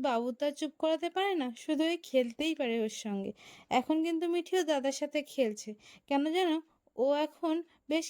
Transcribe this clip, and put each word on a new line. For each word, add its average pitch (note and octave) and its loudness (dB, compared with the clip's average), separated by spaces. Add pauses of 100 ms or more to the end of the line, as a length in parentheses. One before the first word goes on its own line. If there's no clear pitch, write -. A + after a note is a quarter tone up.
বাবু A#3+ 0
তো A#3+ -6
আর C#4+ 0
চুপ D4+ -6
করাতে D#4+ 0
পারে G4 0
না, C4+ 0 (100)
শুধু D#4 0
ওই E4+ 2
খেলতেই C4 0
পারে A#3 0
ওর A3 -2
সঙ্গে। G3+ -4 (400)
এখন B3+ 4
কিন্তু E4 0
মিঠিও F4 0
দাদার C#4 0
সাথে D4 -2
খেলছে, G#3+ -2 (380)
কেন C#4 2 (100)
যেন F4+ 4 (460)
ও B3 2 (100)
এখন D#4 0 (320)
বেশ D#4+ 0